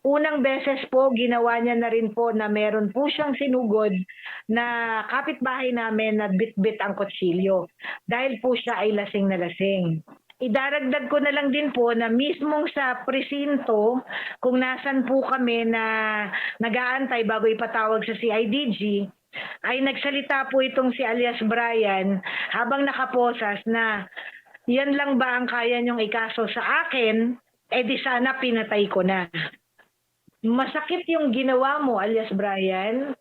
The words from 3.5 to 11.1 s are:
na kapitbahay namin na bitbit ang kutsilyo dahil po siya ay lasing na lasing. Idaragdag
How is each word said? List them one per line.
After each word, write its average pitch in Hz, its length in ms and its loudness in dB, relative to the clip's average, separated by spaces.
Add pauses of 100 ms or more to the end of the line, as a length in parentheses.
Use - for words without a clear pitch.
na 233 160 0 (480)
kapitbahay 262 640 -2
namin 220 400 0
na 208 160 0
bitbit 220 480 0
ang 196 160 -2
kutsilyo 185 720 0 (400)
dahil 254 320 -2
po 254 160 2
siya 240 240 -4
ay 214 160 2
lasing 202 320 0
na 190 80 0
lasing. 175 640 0 (400)
Idaragdag 269 720 0